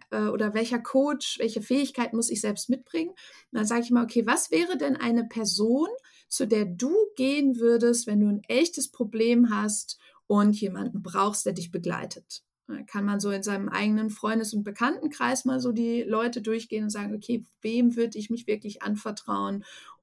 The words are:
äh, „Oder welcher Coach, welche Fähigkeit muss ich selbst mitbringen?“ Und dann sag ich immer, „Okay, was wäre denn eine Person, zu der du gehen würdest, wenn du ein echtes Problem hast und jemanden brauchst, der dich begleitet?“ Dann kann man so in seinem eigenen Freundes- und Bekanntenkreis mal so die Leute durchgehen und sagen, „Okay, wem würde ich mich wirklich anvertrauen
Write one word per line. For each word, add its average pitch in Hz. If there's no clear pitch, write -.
äh, 214
„Oder 208
welcher 233
Coach, 277
welche 226
Fähigkeit 254
muss 226
ich 208
selbst 208
mitbringen?“ 330
Und 381
dann 220
sag 233
ich 233
immer, 240
„Okay, 233
was 285
wäre 339
denn 277
eine 233
Person, 226
zu -
der 214
du 220
gehen 269
würdest, 233
wenn 208
du 208
ein 208
echtes 285
Problem 233
hast 208
und 208
jemanden 202
brauchst, 196
der -
dich 170
begleitet?“ -
Dann 208
kann 202
man 202
so 202
in 196
seinem 196
eigenen 214
Freundes- 220
und 208
Bekanntenkreis 254
mal 262
so 247
die 233
Leute 233
durchgehen 220
und 208
sagen, 208
„Okay, 220
wem 233
würde 226
ich 214
mich 233
wirklich 208
anvertrauen 202